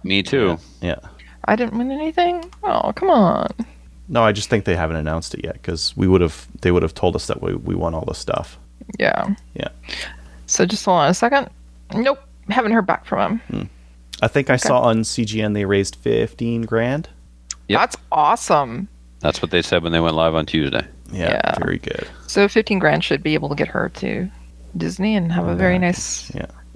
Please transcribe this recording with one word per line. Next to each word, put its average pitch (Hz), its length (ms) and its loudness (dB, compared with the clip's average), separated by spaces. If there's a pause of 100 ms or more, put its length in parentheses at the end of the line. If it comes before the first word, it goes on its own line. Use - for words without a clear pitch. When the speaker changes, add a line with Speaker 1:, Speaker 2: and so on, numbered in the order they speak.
Speaker 1:
Me 95 200 2
too. 98 340 2 (240)
Speaker 2:
Yeah. 85 140 -4 (500)
Speaker 3:
I 214 100 2
didn't 226 220 -2
win 247 140 -2
anything? 330 520 -2 (200)
Oh, - 320 0
come 381 160 0
on. 214 360 4 (640)
Speaker 2:
No, 117 140 2
I 107 80 6
just 101 180 -4
think 104 160 0
they 90 100 2
haven't 82 220 -2
announced 78 360 -4
it - 120 -8
yet - 180 -8
'cause - 320 -4
we 98 120 2
would've, 90 400 4 (140)
they 90 100 2
would've 82 240 2
told 90 200 0
us - 120 -6
that - 140 -6
we, 90 140 -4
we 90 200 -4
won 82 180 -2
all 80 120 -6
the - 100 -6
stuff. - 420 -6 (420)
Speaker 3:
Yeah. - 360 0 (180)
Speaker 2:
Yeah. - 140 -6 (800)
Speaker 3:
So - 200 2
just 202 180 -2
hold 180 160 4
on 143 100 4
a 185 40 4
second. 254 360 0 (440)
Nope. 269 260 0 (300)
Haven't 220 220 0
heard 220 160 4
back - 180 0
from - 140 -2 (140)
him. 226 60 -2 (220)
Speaker 2:
Hmm. - 60 -8 (540)
I 113 80 4
think 139 200 0
I 135 40 4
Speaker 3:
Okay. 120 140 2
Speaker 2:
saw 127 140 4
on 113 220 4
C 117 220 -2
G 110 180 -2
N 104 100 0
they 104 120 0
raised 98 320 2
fifteen 117 680 -2
grand. 117 460 -2 (580)
Speaker 1:
Yep. - 120 2
Speaker 3:
That's - 180 0 (140)
awesome. 156 760 2 (320)
Speaker 1:
That's - 240 0
what 78 80 -4
they 87 100 4
said 85 220 0
when 82 80 -2
they 82 80 4
went 82 160 4
live 80 180 4
on 80 140 0
Tuesday. 67 380 0 (260)
Speaker 2:
Yeah, 87 220 -2
Speaker 3:
Yeah. - 260 0
Speaker 2:
very - 180 -2
good. - 300 -8 (200)
Speaker 3:
So 202 200 4
fifteen 214 320 0
grand 156 240 2
should 143 180 -2
be 151 140 0
able 151 140 -2
to 143 60 -4
get - 120 -2
her - 280 -2
to - 340 -4 (480)
Disney 185 380 -2
and 170 180 0
have 175 140 0
a 175 80 0
very 180 180 2
Speaker 2:
Yeah. 185 60 2
Speaker 3:
nice, - 540 -2
Speaker 2:
Yeah. - 120 -8 (300)